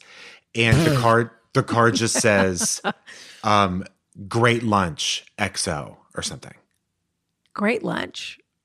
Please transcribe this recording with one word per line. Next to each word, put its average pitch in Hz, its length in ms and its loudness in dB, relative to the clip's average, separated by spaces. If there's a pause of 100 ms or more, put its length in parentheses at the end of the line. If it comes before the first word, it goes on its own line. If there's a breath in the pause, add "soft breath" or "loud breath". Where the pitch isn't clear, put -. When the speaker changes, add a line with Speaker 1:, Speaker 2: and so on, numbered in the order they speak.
(540 loud breath)
Speaker 1:
And 117 220 4 (100)
the 151 100 2
Speaker 2:
<laughs> 127 40 0
Speaker 1:
card, 117 300 2 (220)
the 131 100 2
card 117 340 2
just 110 180 -2
says, 101 680 0 (640 loud breath)
um, 98 400 2 (420)
"Great 117 360 2
lunch, 98 640 -2 (120)
X 98 320 -4
O," 73 300 -8 (160)
or - 80 -8
something. - 320 -14 (1000)
Speaker 2:
Great 214 300 -2
lunch. - 560 -8 (260)